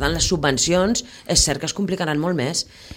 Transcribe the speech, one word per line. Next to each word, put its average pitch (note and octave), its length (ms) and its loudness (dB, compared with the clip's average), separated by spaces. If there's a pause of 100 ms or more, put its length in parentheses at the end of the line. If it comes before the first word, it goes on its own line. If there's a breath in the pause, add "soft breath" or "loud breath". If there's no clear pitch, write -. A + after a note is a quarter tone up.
tant, C#3+ 100 2
les D#3+ 160 0
subvencions E3+ 760 2 (220 loud breath)
és E3+ 200 2
cert D3 160 -2
que - 80 -8
es - 20 -6
complicaran F3+ 480 -2
molt F3 160 0
més. C#3+ 300 -2 (300 loud breath)